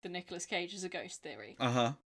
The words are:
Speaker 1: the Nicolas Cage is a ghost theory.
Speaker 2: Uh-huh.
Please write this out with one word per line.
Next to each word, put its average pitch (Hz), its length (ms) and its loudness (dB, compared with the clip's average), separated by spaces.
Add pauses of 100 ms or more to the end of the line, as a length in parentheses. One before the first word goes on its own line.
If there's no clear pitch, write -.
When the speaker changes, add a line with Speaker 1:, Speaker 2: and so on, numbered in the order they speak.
Speaker 1:
the 190 80 -8
Nicolas 180 360 -6
Cage 180 280 0
is 185 120 -6
a 180 40 -2
ghost 180 320 -6
theory. 110 380 -10
Speaker 2:
Uh-huh. 123 340 6 (120)